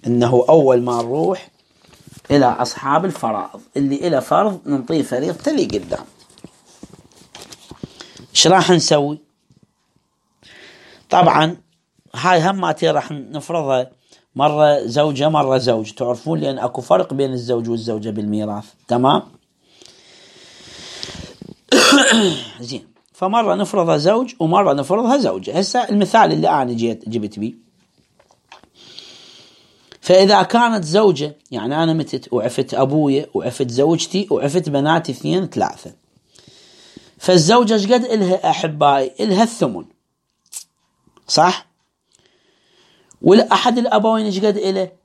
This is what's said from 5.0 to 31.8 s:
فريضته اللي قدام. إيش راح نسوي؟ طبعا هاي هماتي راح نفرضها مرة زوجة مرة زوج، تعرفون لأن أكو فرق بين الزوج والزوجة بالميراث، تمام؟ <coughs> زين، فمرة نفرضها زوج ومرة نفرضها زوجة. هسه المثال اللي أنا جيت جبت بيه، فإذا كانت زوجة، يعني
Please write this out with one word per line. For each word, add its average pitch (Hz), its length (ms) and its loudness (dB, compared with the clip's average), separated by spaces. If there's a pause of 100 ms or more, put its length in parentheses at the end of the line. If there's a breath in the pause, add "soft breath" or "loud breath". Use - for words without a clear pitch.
فريضته 165 480 -4
اللي 285 140 0
قدام. - 400 -8 (2250 loud breath)
إيش - 120 4
راح 175 240 4
نسوي؟ 151 480 2 (1900 loud breath)
طبعا 165 460 4 (580)
هاي 170 360 0
هماتي 170 400 -2
راح 151 220 -4
نفرضها 139 800 -6 (480 soft breath)
مرة 147 480 2
زوجة 143 420 0
مرة 139 300 2
زوج، 113 340 -2
تعرفون 131 480 -6
لأن 139 180 -6
أكو 123 220 -6
فرق 180 340 0
بين 135 180 -2
الزوج 120 360 -4
والزوجة 113 420 -6
بالميراث، 104 540 -6 (240)
تمام؟ 127 340 2 (2500 loud breath)
<coughs> 220 680 4 (180)
زين، 120 260 -12 (260)
فمرة 196 420 -2
نفرضها 180 420 0
زوج 214 440 0
ومرة 170 320 2
نفرضها 190 440 0
زوجة. 104 420 -4
هسه 226 300 -2
المثال 202 440 2
اللي 156 160 0
أنا 135 240 0
جيت 113 360 -4
جبت 104 300 -6
بيه، 113 160 -8 (2500 loud breath)
فإذا 190 420 4
كانت 226 420 0
زوجة، 151 520 0 (140)
يعني 131 320 -4